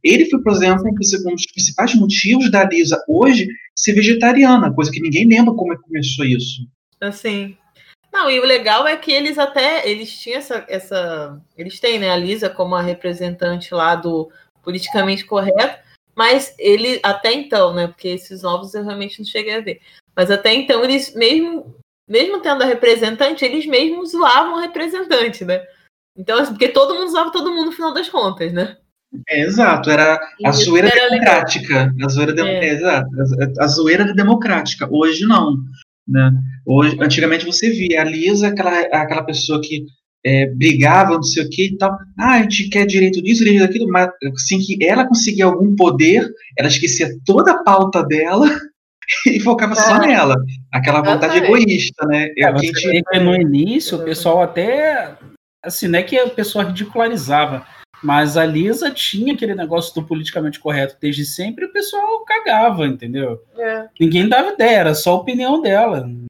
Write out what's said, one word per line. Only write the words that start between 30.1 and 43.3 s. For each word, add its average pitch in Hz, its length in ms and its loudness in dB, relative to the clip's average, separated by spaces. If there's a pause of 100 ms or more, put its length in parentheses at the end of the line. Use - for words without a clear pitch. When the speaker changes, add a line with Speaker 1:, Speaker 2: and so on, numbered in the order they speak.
Speaker 1:
a 139 60 2
Speaker 2:
Isso - 140 2
Speaker 1:
zoeira 180 240 4
Speaker 2:
era 247 160 4
legal. 247 60 2 (100)
Speaker 1:
democrática, 131 840 2
a 139 60 -2
zoeira 147 240 0
dem-, 165 160 0
Speaker 2:
É. 185 160 -2
Speaker 1:
é, 156 100 0
exato, 147 340 0 (520)
a, 143 40 2
a - 40 2
zoeira 165 340 2
era 202 120 0
democrática, 202 760 0
hoje 160 340 0
não, 226 320 2 (500)
né? 131 260 4 (340)
Hoje, 143 340 2
antigamente 160 460 0
você 202 240 -2
via 180 320 0
a - 20 0
Lisa, 185 440 0
aquela, 185 320 0
aquela 156 420 -2
pessoa 151 400 -4
que, 147 240 -10 (400)
é, 135 200 2
brigava, 147 680 4
não 160 80 -2
sei 156 220 -2
o - 40 -8
que 190 180 -2
e 190 120 -6
tal, 196 180 -2 (220)
ah, 240 140 2
a 233 100 4
gente 202 260 -2
quer 202 160 2
direito 190 380 2
disso, 226 220 2